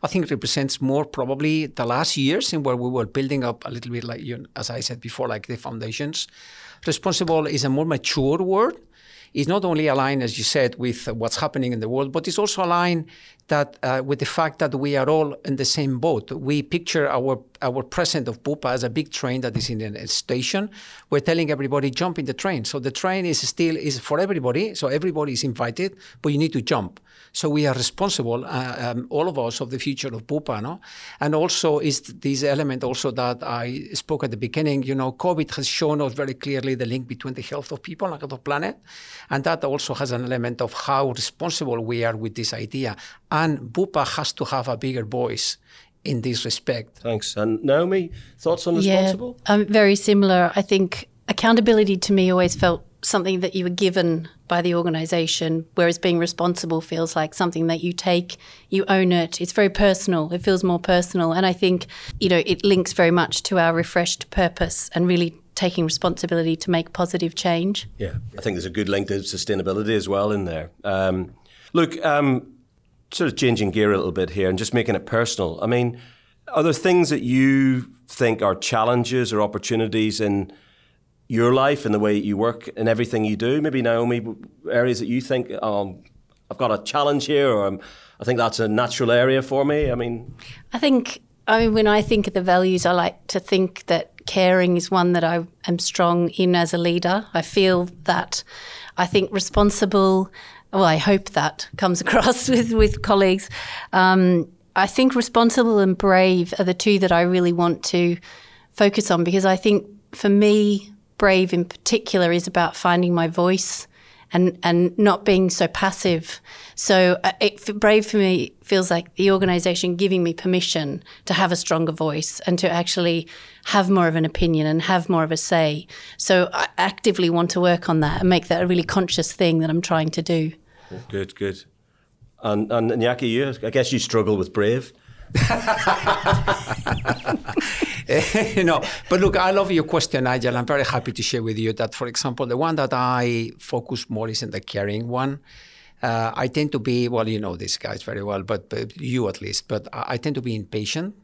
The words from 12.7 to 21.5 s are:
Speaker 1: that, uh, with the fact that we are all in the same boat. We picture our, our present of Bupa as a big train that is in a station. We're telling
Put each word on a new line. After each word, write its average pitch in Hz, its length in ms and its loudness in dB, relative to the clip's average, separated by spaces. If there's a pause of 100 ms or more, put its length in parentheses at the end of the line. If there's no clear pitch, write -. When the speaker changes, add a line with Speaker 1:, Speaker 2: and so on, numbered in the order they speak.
Speaker 1:
that, 147 340 0
uh, 131 200 -2
with 139 160 -2
the 143 60 -2
fact 160 340 -2
that 147 140 0
we 143 220 -2
are 135 140 2
all 151 240 2 (120)
in 135 120 -4
the 131 80 -2
same 135 340 0
boat. 135 320 -2
We 143 320 -2
picture 165 460 -2
our, 131 300 0 (220)
our 131 220 -2
present 160 440 -2
of 113 160 -10
Bupa 143 300 -2
as 123 100 -2
a 123 60 -2
big 156 220 -6
train 127 300 -4
that 120 140 -4
is 123 140 -4
in 110 120 -4
a 107 260 -10
station. 135 640 -4 (400)
We're 143 120 0
telling 165 300 0